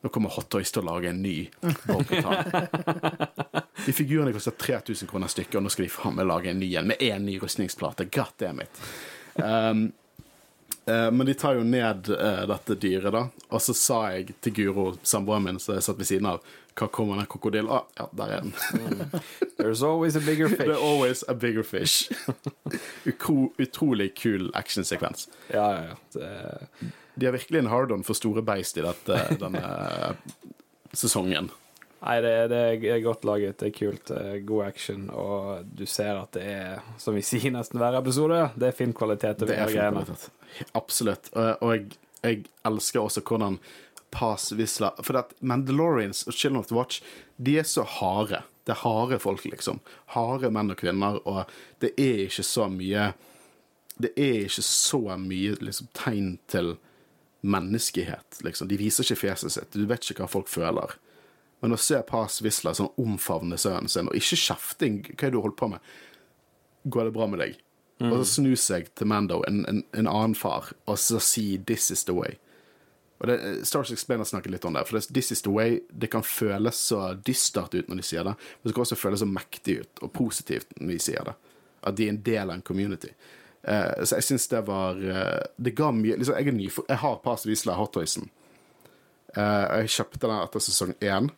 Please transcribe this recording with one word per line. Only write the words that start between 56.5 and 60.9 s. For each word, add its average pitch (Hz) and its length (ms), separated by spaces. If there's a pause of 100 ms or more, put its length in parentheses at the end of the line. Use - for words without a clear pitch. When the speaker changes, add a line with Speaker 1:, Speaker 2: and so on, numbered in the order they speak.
Speaker 1:
menneskehet, 95 1000
liksom. - 240
De 101 100
viser 107 300
ikke 110 160
fjeset - 280
sitt. - 200
Du 104 160
vet 120 160
ikke - 200
hva 90 80
folk - 200
føler. 85 420 (720)